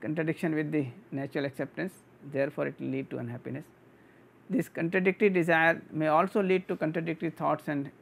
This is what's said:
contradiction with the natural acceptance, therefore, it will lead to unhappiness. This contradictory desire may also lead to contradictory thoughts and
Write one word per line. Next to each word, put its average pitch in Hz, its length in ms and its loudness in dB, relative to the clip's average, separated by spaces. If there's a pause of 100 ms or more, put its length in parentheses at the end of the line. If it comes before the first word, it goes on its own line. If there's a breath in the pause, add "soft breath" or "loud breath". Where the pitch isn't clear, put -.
contradiction 160 540 -2
with 151 160 -2
the 151 160 0 (240)
natural 139 340 -4
acceptance, 147 480 -6 (400)
therefore, 143 360 -2
it 139 100 -6
will 135 100 -6
lead 131 220 -4
to 131 80 -6
unhappiness. 123 460 -10 (880 soft breath)
This 185 180 0
contradictory 185 600 2
desire 165 500 4 (100)
may 156 180 0
also 185 340 4
lead 185 260 0
to 180 80 -2
contradictory 165 540 -2
thoughts 151 380 -2
and 147 220 -4 (120)